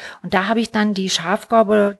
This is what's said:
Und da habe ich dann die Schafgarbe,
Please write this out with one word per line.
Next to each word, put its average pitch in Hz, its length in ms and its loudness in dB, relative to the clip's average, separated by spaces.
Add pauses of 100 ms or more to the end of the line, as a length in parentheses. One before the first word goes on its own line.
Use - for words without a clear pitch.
(220)
Und 180 140 -4
da 190 120 2
habe 226 120 0
ich 220 120 -2
dann 214 220 0
die 190 160 -4
Schafgarbe, 202 920 0